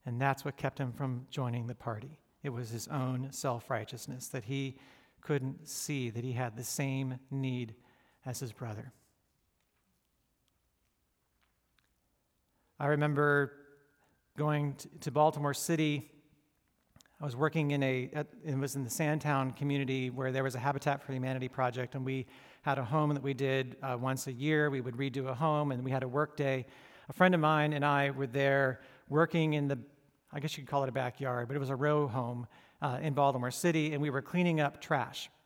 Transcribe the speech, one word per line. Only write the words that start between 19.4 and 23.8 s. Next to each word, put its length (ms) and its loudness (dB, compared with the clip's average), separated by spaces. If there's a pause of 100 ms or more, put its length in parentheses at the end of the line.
community 580 -2
where 240 -4
there 120 0
was 100 -2
a 60 -4
Habitat 420 0
for 100 -8
Humanity 360 -2
project, 480 -2
and 80 -4
we 200 -2 (380)
had 160 2
a 60 -2
home 280 2
that 100 -2
we 120 0
did, 480 0